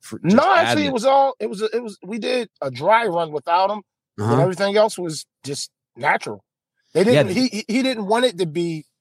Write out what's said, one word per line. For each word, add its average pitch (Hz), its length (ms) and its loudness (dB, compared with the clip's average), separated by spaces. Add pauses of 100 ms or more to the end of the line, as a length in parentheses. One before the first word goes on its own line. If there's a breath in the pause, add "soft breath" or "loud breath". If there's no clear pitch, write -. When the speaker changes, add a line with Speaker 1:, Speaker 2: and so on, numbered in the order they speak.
Speaker 1:
for - 180 -14
just 185 160 2
Speaker 2:
No, 269 60 6 (140)
actually, 302 280 2
Speaker 1:
ad-lib? 285 40 -2
Speaker 2:
it 269 60 -4
was 233 120 -2
all, 269 340 4
it 214 120 -6
was, 202 100 -10
it 226 220 -4
was, 208 200 -14
we 202 140 -10
did 247 320 -4 (120)
a 139 100 -6
dry 196 340 2
run 170 260 -2
without 170 380 0
him, 208 120 -6 (360)
and 107 140 -4
Speaker 1:
Uh-huh. 151 100 4
Speaker 2:
everything 190 360 0
else 214 200 2
was 165 280 -8 (180)
just 135 260 -8 (260)
natural. 131 480 -4 (500)
They 160 80 2
Speaker 1:
Yeah, 214 220 4
Speaker 2:
didn't, 208 40 -2
Speaker 1:
they 175 140 -4
Speaker 2:
he, 262 80 2
he, 214 180 -10
he 247 160 0
didn't 226 240 -4
want 226 180 2
it 185 140 -2
to 180 80 -2
be 160 380 -6 (160)